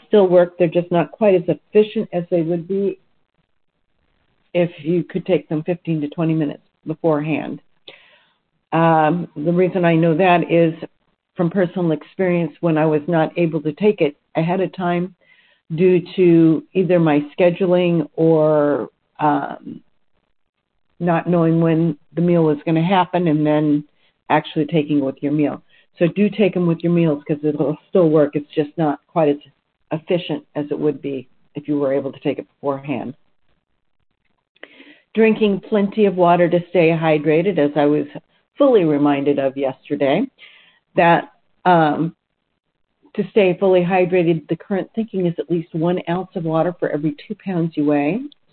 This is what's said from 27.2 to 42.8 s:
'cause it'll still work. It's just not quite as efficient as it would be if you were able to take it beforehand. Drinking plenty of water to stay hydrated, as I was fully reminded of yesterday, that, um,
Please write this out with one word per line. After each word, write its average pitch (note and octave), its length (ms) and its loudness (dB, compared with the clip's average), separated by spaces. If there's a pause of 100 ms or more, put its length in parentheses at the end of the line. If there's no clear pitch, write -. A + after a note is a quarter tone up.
'cause D#3 200 -4
it'll D3 320 -2 (140)
still F3 180 4
work. D3+ 260 2
It's D3 200 -8
just D3+ 240 -2
not D3+ 280 -2
quite D#3+ 220 0
as D3 80 0 (560)
efficient E3 600 -6
as D3 160 -6
it C#3+ 80 -6
would D3 240 -4
be C3+ 260 -10 (260)
if D3 140 -14
you D3 100 -2
were C3+ 140 -2
able C3+ 200 -4
to - 80 -20
take - 180 -4
it - 100 -14
beforehand. C3+ 640 -8 (2000)
Drinking G#3+ 480 2
plenty G3+ 460 0
of F3+ 100 -2
water F3 320 4
to F3 220 -2
stay E3+ 180 2
hydrated, D#3+ 680 0
as D3 180 0
I D3 80 0
was D3 220 0 (500)
fully B3 280 4
reminded C#3+ 540 0
of C3+ 200 -2
yesterday, C#3+ 680 -2 (680)
that, E3+ 360 2 (360)
um, E3 500 2 (960)